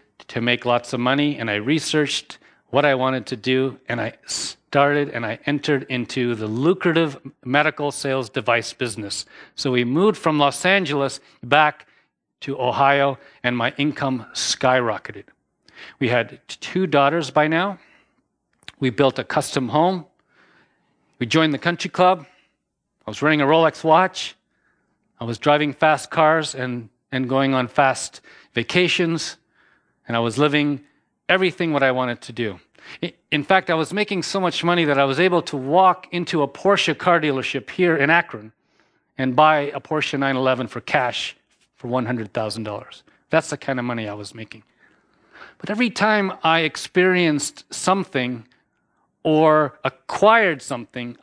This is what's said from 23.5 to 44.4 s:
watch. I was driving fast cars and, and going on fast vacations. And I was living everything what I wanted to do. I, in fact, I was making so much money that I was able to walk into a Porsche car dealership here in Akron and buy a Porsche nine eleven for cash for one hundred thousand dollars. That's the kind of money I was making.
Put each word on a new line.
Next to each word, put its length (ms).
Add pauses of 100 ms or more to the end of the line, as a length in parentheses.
watch. 520 (840)
I 60
was 120
driving 360
fast 360
cars 460
and, 340 (220)
and 180
going 240
on 140
fast 540 (340)
vacations. 840 (720)
And 100
I 20
was 200
living 420 (480)
everything 420
what 120
I 80
wanted 300
to 120
do. 260 (420)
I, 120 (180)
in 120
fact, 260
I 60
was 180
making 300
so 180
much 220
money 200
that 160
I 60
was 140
able 240
to 120
walk 560
into 300
a 60
Porsche 500
car 240
dealership 480
here 260
in 140
Akron 420 (640)
and 180
buy 380
a 60
Porsche 400
nine 160
eleven 320
for 140
cash 560 (380)
for 120
one 180
hundred 280
thousand 300
dollars. 400 (260)
That's 200
the 80
kind 220
of 60
money 240
I 40
was 220
making. 280 (960)